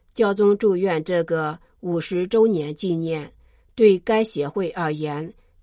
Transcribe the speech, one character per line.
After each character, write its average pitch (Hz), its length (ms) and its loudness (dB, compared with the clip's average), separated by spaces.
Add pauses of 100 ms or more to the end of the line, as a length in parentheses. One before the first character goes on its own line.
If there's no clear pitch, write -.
(140)
教 208 180 2
宗 202 240 4
祝 202 200 2
愿 175 260 0
这 170 220 0
个 160 340 -4 (220)
五 175 180 -4
十 180 300 -4
周 226 180 4
年 156 280 -2
纪 180 200 -2
念 160 380 -6 (420)
对 208 260 6
该 220 220 0
协 143 240 -4
会 180 260 -4
而 160 200 -2
言 151 400 -6 (300)